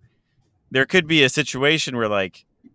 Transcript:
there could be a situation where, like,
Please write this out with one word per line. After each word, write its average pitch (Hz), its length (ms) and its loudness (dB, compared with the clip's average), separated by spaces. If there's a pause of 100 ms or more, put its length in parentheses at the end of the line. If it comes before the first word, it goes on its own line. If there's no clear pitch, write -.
(720)
there 131 160 2
could 185 200 0
be 156 180 2
a 127 60 4
situation 143 680 -2
where, 113 120 -2
like, 98 360 -4 (300)